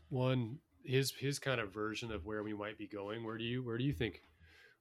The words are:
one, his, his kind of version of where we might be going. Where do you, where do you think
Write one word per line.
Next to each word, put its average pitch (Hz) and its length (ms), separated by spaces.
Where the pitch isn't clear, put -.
one, 127 500
his, 131 300
his 135 260
kind 127 220
of 101 120
version 110 380
of 98 160
where 107 160
we 107 100
might 104 240
be 104 120
going. 104 360
Where 110 140
do 117 60
you, 123 180
where 117 160
do 123 60
you 143 80
think 110 300